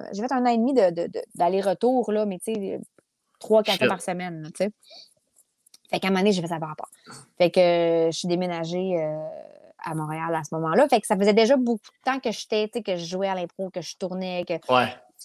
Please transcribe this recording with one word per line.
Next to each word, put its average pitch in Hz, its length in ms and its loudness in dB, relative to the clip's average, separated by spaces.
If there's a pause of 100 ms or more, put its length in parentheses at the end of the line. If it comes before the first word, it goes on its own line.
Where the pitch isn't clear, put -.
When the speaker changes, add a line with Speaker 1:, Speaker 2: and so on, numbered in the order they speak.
(120)
Speaker 1:
j'ai 196 100 -6
fait 262 100 -4
un 254 120 0
an 247 60 4
et 233 60 2
demi 240 160 2
de, 202 180 4
de, 170 180 -4
de, - 120 -8 (140)
d'aller-retour, 202 800 2
là, 214 140 0
mais 185 120 -6
tu 220 160 -6
sais, 196 260 -6 (600)
trois, 214 240 4
quatre 196 140 0
fois 208 80 2
Speaker 2:
Shit. - 40 4
Speaker 1:
par 185 120 -4
semaine, 180 400 -6
là, 151 80 -10
tu - 140 -2
sais. 208 80 -2 (1160)
Fait 175 80 -2
qu'à 190 80 -2
un 190 40 2
moment 185 100 2
donné, 202 120 4
j'ai 180 100 0
fait, « 170 60 -6
Ça 165 100 -4
va 156 200 -8
pas ». - 80 -12 (520)
Fait 175 120 4
que, 185 100 2
euh, 170 520 4
je - 60 -8
suis 185 100 -6
déménagée, 175 680 -2
euh, 156 180 -2 (680)
à 156 100 -6
Montréal 160 400 -4
à 160 80 -2
ce 151 120 -10
moment-là. 165 340 4
Fait 220 120 4
que - 60 -14
ça 202 100 0
faisait 202 180 4
déjà 226 220 6
beaucoup 240 220 0
de - 320 -8
temps 269 80 -2
que 247 120 -4
j'étais, 214 380 -2
tu 240 100 -6
sais, 214 40 -6
que 190 140 -4
je 170 80 -6
jouais 185 240 -4
à 190 60 -2
l'impro, 180 360 -6
que 180 100 -8
je - 160 -12
tournais, 185 480 -6
que 170 100 -4 (180)
Speaker 2:
Ouais. 123 200 2 (320)